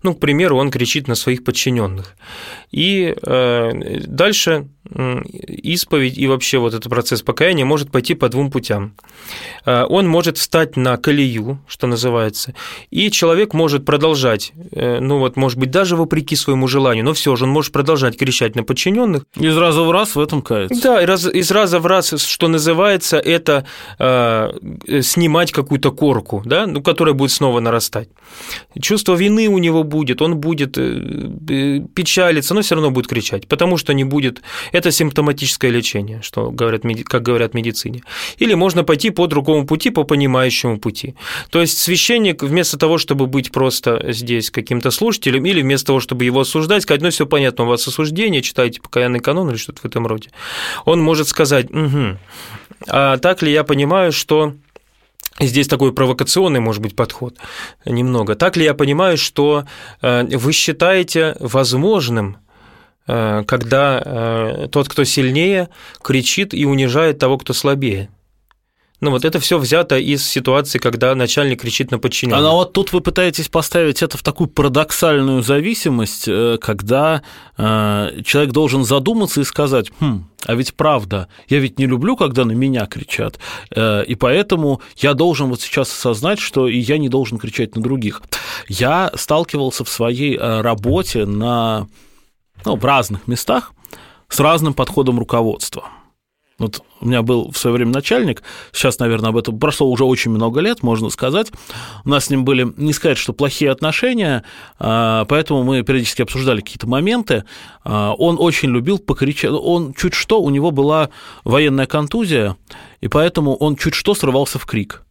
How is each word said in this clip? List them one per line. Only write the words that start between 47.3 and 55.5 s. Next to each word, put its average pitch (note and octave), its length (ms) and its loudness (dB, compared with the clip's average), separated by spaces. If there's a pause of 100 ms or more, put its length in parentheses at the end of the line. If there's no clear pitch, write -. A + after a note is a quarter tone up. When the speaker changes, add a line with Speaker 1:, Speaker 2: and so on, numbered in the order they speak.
Speaker 1:
у A#2 40 0
вас A#2+ 200 0
осуждение, D#3 540 0
читайте - 400 -2
покаянный B2 380 -2
канон» D#3+ 280 0
или A#2 80 -2
что-то - 240 -12
в - 60 -18
этом A#2 200 -4
роде, A2 220 -6 (560)
он E3 160 4
может D#3 280 2
сказать: C#3 420 2
«Мгм. C#3 480 0 (720)
А C3+ 280 2
так F3 260 0
ли D3+ 80 2
я D3+ 140 4
понимаю, D3+ 480 2
что» D3+ 400 0 (880)
Здесь C#3 260 2